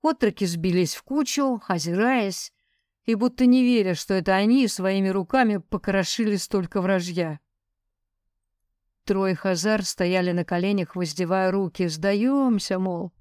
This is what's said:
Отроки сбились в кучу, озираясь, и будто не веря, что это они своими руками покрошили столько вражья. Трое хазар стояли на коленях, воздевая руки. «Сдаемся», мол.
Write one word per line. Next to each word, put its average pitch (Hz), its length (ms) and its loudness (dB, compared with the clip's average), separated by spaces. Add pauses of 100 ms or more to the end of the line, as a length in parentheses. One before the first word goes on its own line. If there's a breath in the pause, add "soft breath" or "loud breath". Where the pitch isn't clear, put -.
Отроки 220 440 0
сбились 175 500 0
в - 80 -18
кучу, 269 640 -2
озираясь, 196 840 -2 (500)
и 226 120 0
будто 247 300 0
не 254 180 6
веря, 220 300 2
что - 220 -4
это 190 180 2
они 226 340 4
своими 190 420 0
руками 208 480 2
покрошили 196 800 -2
столько 185 440 -2
вражья. 175 580 -2 (1600)
Трое 190 320 0
хазар 190 480 -2
стояли 180 480 0
на 175 140 -2
коленях, 185 500 -2
воздевая 185 560 -2
руки. 190 360 -2
«Сдаемся», 202 920 0
мол. 185 420 -4